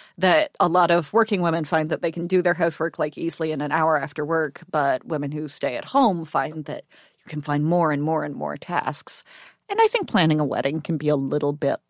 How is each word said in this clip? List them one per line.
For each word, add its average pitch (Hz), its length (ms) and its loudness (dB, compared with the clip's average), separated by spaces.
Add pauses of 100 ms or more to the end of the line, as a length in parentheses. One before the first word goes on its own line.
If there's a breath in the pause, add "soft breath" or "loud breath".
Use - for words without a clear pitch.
(180 loud breath)
that 175 320 4 (100)
a 180 80 4
lot 170 220 4
of 170 240 2
working 214 300 2
women 165 200 0
find 156 280 0
that - 100 -2
they 170 100 -2
can 175 140 -6
do 180 160 2
their 175 140 2
housework, 165 420 -2
like, 156 220 -4
easily 160 320 -4
in 147 100 -4
an 147 100 -2
hour 160 280 2
after 143 260 -4
work, 156 360 -2 (100)
but 139 340 0
women 143 260 -4
who 151 160 -8
stay 135 300 -6
at - 80 -10
home 196 400 2
find 151 400 -4
that - 200 -10 (380 soft breath)
you - 60 -20
can 151 120 -6
find 147 240 0
more 165 260 2
and 143 100 -2
more 151 220 -2
and 147 120 -8
more 147 200 -6
tasks. - 680 -6 (480 loud breath)
And 403 120 -2
I 440 60 6
think 415 200 -2
planning 160 320 4
a 151 60 2
wedding 135 340 -2
can 165 180 -4
be 147 120 0
a 151 80 4
little 143 340 0
bit 143 260 -2 (120)